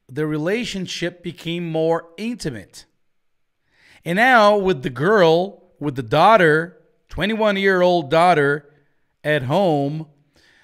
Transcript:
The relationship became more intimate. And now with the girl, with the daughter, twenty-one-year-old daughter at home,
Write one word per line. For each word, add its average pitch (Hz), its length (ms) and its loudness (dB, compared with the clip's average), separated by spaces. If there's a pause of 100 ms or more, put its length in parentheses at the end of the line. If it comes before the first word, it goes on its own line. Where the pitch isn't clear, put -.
The 147 180 -6
relationship 175 960 -6
became 170 480 -8
more 160 460 -2
intimate. 170 680 -12 (1200)
And 170 120 -4
now 220 400 4
with 185 260 -2
the 151 80 -6
girl, 170 720 0 (160)
with 143 160 -6
the 135 60 -6
daughter, 165 760 2 (300)
twenty-one-year-old 190 1000 0
daughter 151 600 2 (520)
at 151 200 -2
home, 156 640 -2 (580)